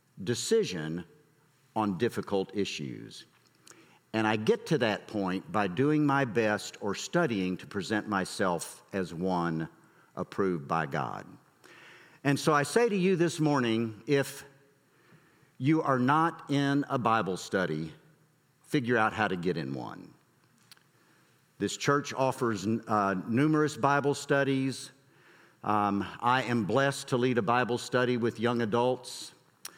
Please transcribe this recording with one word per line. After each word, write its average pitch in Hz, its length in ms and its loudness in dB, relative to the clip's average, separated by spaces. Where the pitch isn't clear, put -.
decision 101 800 -2
on 101 220 0
difficult 98 580 -2
issues. 64 720 -6
And 110 140 2
I 110 100 4
get 113 300 2
to 156 120 2
that 110 280 0
point 95 440 -4
by 104 180 0
doing 147 360 0
my 139 220 2
best 107 560 0
or 98 120 -2
studying 101 640 -2
to - 80 -16
present 101 400 -4
myself 92 760 -2
as 90 220 -4
one 82 540 -2
approved 90 520 -2
by 82 160 0
God. 65 400 -6
And 139 140 4
so 160 140 2
I 143 120 4
say 175 260 4
to 208 60 0
you 185 200 4
this 165 240 0
morning, 117 640 2
if 139 380 0
you 151 240 2
are 135 200 2
not 160 500 2
in 139 400 2
a 135 80 0
Bible 110 400 0
study, 80 540 -2
figure 123 320 0
out 107 160 2
how 107 140 2
to 92 80 -2
get 85 200 0
in 69 160 -4
one. 55 380 -10
This 101 180 -2
church 143 360 0
offers, 117 540 -2
uh, 107 480 0
numerous 151 480 2
Bible 139 380 2
studies. 135 760 0
Um, 101 420 2
I 127 220 2
am 117 220 0
blessed 135 440 0
to 135 80 0
lead 123 220 2
a 113 40 4
Bible 120 360 2
study 123 380 0
with 113 240 -2
young 120 220 2
adults. 120 720 -2